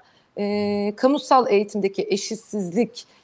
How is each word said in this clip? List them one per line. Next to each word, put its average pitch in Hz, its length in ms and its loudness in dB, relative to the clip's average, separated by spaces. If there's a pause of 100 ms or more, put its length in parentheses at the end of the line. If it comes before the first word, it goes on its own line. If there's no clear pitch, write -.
(380)
e, 208 580 -2
kamusal 262 540 4
eğitimdeki 202 600 0
eşitsizlik 214 960 -4 (180)